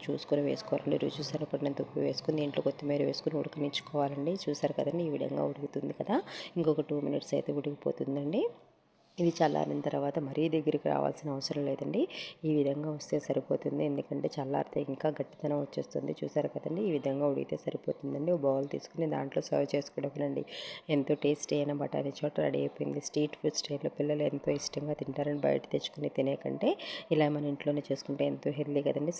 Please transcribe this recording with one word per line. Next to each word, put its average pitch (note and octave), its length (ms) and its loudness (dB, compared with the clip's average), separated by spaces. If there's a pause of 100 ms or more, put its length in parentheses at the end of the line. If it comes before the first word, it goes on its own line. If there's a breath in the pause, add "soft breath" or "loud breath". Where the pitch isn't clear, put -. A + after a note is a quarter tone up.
చూసుకొని C#3+ 360 0
వేసుకోవాలండి. C#3+ 640 0
రుచికి C#3+ 260 -2
సరిపడినంత C#3+ 500 -2
ఉప్పు - 180 -4
వేసుకొని, C#3+ 440 0
దీంట్లో C#3+ 200 0
కొత్తిమీర C#3+ 400 0
వేసుకొని D3 380 -2
ఉడికించుకోవాలండి. C#3+ 920 -2 (100)
చూసారు D3 280 0
కదండి, E3 300 0
ఈ D#3+ 60 0
విధంగా C#3 360 0
ఉడుకుతుంది C#3+ 480 -4
కదా, - 220 0 (420 loud breath)
ఇంకొక D#3 240 4
టూ D3 180 -2
మినిట్స్ C#3+ 340 0
అయితే C#3 200 2
ఉడికిపోతుందండి. C#3+ 920 0 (720)
ఇది E3+ 180 6
చల్లారిన D3 460 4
తర్వాత C#3+ 380 0
మరీ D3 300 0
దగ్గరికి D3+ 400 2
రావాల్సిన C#3+ 420 0
అవసరం C#3 340 -2
లేదండి. C#3 340 0 (460 loud breath)
ఈ D#3 80 4
విధంగా D3 380 4
వస్తే D3+ 280 0
సరిపోతుంది, C#3+ 640 0
ఎందుకంటే C#3+ 420 0
చల్లారితే C#3+ 520 0 (100)
ఇంకా C#3 200 0
గట్టితనం D3 520 -2
వచ్చేస్తుంది. C#3+ 500 -4
చూసారు D3 360 0
కదండి, E3 340 -4
ఈ G#3 100 2
విధంగా C#3 360 2
ఉడికితే C#3 300 0
సరిపోతుందండి. D3 760 -2
ఒక E3+ 140 2
బౌల్ C3+ 220 4
తీసుకుని D#3 460 -4
దాంట్లో C#3 280 0
సర్వ్ C#3+ 280 2
చేసుకోవడమేనండి. C#3+ 760 -2 (460 loud breath)
ఎంతో D3 260 4
టేస్టీ D3 400 2
అయిన D3 260 0
బఠానీ C#3 360 -2
చాట్ D3 280 0
రెడీ C#3 140 2
అయిపోయింది. C#3+ 420 -2
స్ట్రీట్ D3+ 380 0
ఫుడ్ D3+ 200 0
స్టైల్‌లో C#3+ 400 -4
పిల్లలు D3 320 2
ఎంతో C#3+ 200 0
ఇష్టంగా D3 500 -2
తింటారని C#3+ 440 -2
బయట C#3 260 4
తెచ్చుకుని C#3+ 380 -2
తినే C3+ 260 2
కంటే, C#3 360 0 (400 loud breath)
ఇలా D3+ 180 6
మన D3 160 0
ఇంట్లోనే C#3+ 460 0
చేసుకుంటే C#3 340 0
ఎంతో C#3+ 260 0
హెల్దీ C#3+ 380 0
కదండి. C#3+ 300 0